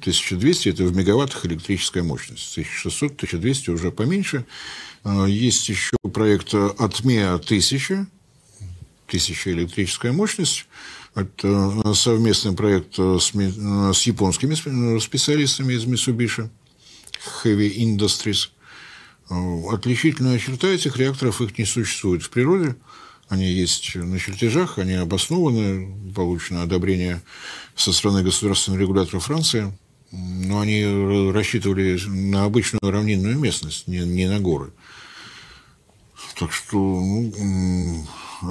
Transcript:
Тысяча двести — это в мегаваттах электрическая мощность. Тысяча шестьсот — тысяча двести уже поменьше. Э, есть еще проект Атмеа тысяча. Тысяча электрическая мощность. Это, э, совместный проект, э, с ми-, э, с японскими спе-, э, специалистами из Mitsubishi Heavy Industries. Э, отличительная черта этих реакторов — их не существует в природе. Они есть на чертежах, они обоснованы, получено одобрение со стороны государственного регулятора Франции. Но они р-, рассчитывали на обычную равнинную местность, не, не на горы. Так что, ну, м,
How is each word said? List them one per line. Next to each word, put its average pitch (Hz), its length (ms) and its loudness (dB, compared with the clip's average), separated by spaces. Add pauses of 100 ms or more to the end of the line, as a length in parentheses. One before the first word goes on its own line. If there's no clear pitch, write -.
Тысяча - 340 -2
двести — 113 340 2
это 87 140 0
в 90 100 2
мегаваттах 101 520 2
электрическая 87 580 -2
мощность. - 500 -8
Тысяча - 220 -8
шестьсот — 139 400 -4
тысяча - 220 -4
двести 127 320 -2
уже 85 200 0
поменьше. 143 540 -2 (580)
Э, 98 240 2
есть 107 420 2
еще 104 280 -2 (160)
проект 107 420 2
Атмеа 101 840 2
тысяча. 135 680 0 (1000)
Тысяча 87 440 -2
электрическая 90 600 -2
мощность. 190 540 0 (480)
Это, 98 580 2 (120)
э, 104 100 2
совместный 110 580 4
проект, 95 460 2
э, 92 200 4
с - 160 0
ми-, 98 220 0
э, 101 380 2
с - 80 2
японскими 107 520 2
спе-, 123 420 0
э, 110 40 0
специалистами 139 720 0
из 117 140 -2
Mitsubishi 113 640 0 (920)
Heavy 104 340 4
Industries. 104 720 0 (800)
Э, 90 420 -4
отличительная 123 640 2
черта 127 300 -2
этих 156 300 0
реакторов — 131 420 0
их 110 160 -4
не 117 80 0
существует 98 580 0
в - 60 -12
природе. 147 480 2 (520)
Они 95 180 2
есть 90 480 0
на 92 240 -4
чертежах, 113 600 0
они 92 160 0
обоснованы, 98 1200 0
получено 87 480 -2
одобрение 90 600 0 (520)
со - 180 0
стороны 98 300 4
государственного 95 600 2
регулятора 95 380 2
Франции. 123 520 0 (380)
Но 92 500 -2
они 104 220 2
р-, 98 500 2
рассчитывали 95 760 2
на 98 380 2
обычную 104 460 2
равнинную 107 480 0
местность, 92 480 -4
не, 90 140 -4
не 90 260 0
на 101 140 0
горы. 76 320 -2 (1700)
Так 80 140 -4
что, - 240 -6
ну, 98 600 0
м, 90 680 0 (440)